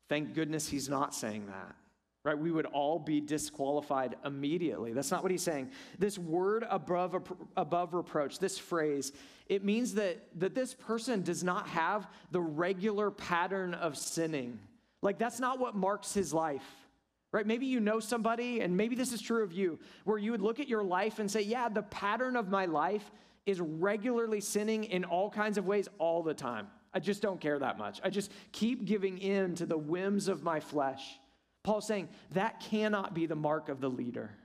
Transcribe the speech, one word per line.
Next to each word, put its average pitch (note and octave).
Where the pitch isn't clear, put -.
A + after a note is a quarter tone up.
Thank D3
goodness D#3
he's C3
not C#3
saying G#2+
that, F#2+
right? D3
We E3
would D#3+
all C#3+
be D3+
disqualified C#3+
immediately. C#3
That's C3+
not E3+
what F#3+
he's F3
saying. C#3
This G3
word F#3
above, F3+
above F3
reproach, D#3
this -
phrase, D3+
it G3
means G#3
that, F#3+
that F#3
this C4
person A3+
does E3
not F3+
have F3+
the F3
regular F#3+
pattern F3+
of D#3+
sinning. C#3
Like, G3+
that's A#3
not C4
what A#3+
marks G3+
his E3
life, D#3
right? G#3
Maybe A#3
you B3+
know G#3+
somebody, A#3
and F3+
maybe A3+
this B3
is A3+
true A3+
of F3+
you, F3+
where G#3+
you G#3+
would G#3
look A3+
at C4+
your G#3+
life G3
and G3+
say, A3
"Yeah, A#3
the G#3
pattern A#3+
of G3
my F#3+
life F3
is G3
regularly G#3
sinning G#3+
in F3+
all F3+
kinds G#3+
of F#3
ways G3+
all E3
the D#3
time. A2+
I F#3
just G3+
don't G3
care D3
that B2+
much. G#2
I F#3+
just G3+
keep A3+
giving F#3
in F#3+
to E3+
the E3+
whims F3+
of D#3+
my D#3+
flesh." C#3
Paul's G#3
saying G3+
that G3
cannot G#3
be E3
the D#3
mark D3+
of C3+
the C3+
leader. A#2+